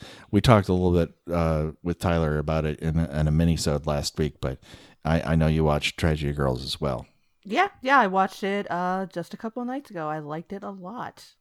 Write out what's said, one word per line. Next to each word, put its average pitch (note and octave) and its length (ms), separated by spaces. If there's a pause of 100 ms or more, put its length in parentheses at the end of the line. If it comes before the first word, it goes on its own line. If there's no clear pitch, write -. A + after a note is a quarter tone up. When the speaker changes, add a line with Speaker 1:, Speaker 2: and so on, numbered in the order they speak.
(320)
Speaker 1:
we G2+ 80
talked G#2 300
a F#2+ 40
little F2+ 200
bit, E2+ 400
uh, D#2+ 380 (120)
with F2 160
Tyler E2 380
about D#2 280
it D2+ 160
in D#2+ 180
a, D2+ 200
in D#2 80
a D2+ 40
minisode D#2 560
last D2 320
week, D2+ 200
but C2+ 200 (440)
I, D#2 300
I - 20
know D#2+ 120
you D#2 160
watched D2 340
Tragedy D2 360
Girls C2 300
as - 160
well. C2 280 (360)
Speaker 2:
Yeah, D#4+ 260 (120)
yeah, C4+ 180
I G#3+ 80
watched F#3+ 360
it, G3+ 280
uh, F3+ 400
just E3+ 220
a G#3 40
couple A#3 260
of A#3+ 40
nights C#4 220
ago. E3 180
I D#3 120
liked D#3 340
it G3 100
a G3+ 80
lot. G3 540 (160)